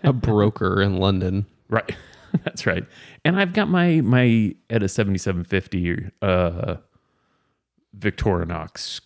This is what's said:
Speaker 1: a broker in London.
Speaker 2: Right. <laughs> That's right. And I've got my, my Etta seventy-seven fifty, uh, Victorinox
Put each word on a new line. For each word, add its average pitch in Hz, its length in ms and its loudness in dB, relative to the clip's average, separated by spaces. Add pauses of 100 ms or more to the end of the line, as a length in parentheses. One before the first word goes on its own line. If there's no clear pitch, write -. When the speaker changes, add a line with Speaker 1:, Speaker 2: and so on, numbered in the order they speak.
Speaker 1:
a 135 80 4
broker 104 680 2
in 98 180 0
London. 95 480 0 (220)
Speaker 2:
Right. 110 220 -2 (260)
<laughs> - 280 -4
That's - 220 -6
right. 98 180 -2 (400)
And 180 160 2
I've 180 120 0
got 214 160 0
my, 175 340 4
my 113 520 4 (160)
Etta 107 180 0
seventy-seven 95 560 -2
fifty, 87 640 -4 (160)
uh, 90 540 0 (1200)
Victorinox 87 1080 -4